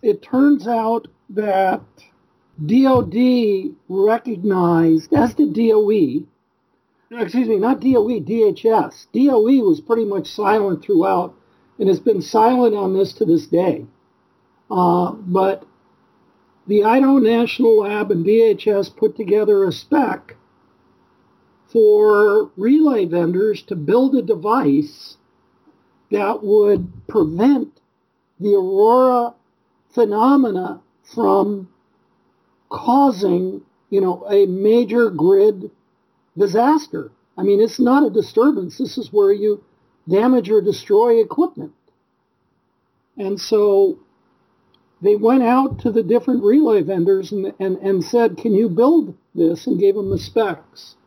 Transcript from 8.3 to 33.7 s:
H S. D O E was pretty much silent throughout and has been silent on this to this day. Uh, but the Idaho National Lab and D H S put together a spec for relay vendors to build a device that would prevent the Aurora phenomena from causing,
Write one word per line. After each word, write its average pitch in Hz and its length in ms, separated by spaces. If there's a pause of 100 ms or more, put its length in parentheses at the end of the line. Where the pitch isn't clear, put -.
H 202 220
S. - 460
D 262 180
O 226 200
E 269 120
was 170 200
pretty 226 240
much 202 220
silent 202 560
throughout 185 520 (440)
and 202 80
has 185 120
been 202 220
silent 226 540
on 190 180
this 190 200
to - 120
this 160 220
day. 160 380 (840)
Uh, 180 440
but 190 520 (1000)
the 202 160
Idaho 262 340
National 233 640
Lab 208 320
and 165 140
D 214 160
H 214 260
S 196 220
put - 260
together 202 480
a 185 80
spec - 640 (1400)
for 214 840
relay 254 480
vendors 175 580
to - 120
build 226 400
a 247 60
device 165 960 (960)
that 208 320
would 202 480 (160)
prevent 214 720 (580)
the 202 160
Aurora 240 800 (560)
phenomena 247 920 (220)
from 202 640 (1040)
causing, 196 920 (280)